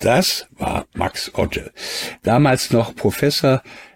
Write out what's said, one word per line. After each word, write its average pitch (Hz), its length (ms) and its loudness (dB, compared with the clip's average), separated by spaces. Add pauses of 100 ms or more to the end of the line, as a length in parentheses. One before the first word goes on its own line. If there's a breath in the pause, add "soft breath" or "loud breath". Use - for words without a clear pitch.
das 135 480 0
war - 420 -6
Max - 400 -6
Otte, - 380 -4 (520 loud breath)
damals 127 480 4
noch 113 240 0
Professor, 135 640 0 (340 loud breath)